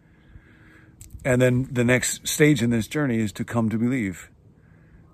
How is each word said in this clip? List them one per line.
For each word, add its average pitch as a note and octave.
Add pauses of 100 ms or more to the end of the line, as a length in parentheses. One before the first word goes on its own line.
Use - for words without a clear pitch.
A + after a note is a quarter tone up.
(1200)
And B2+
then B2+
the B2
next -
stage D3+
in A#2+
this A2+
journey C#3
is G#2+
to A#2
come A2+
to A2
believe A#2 (840)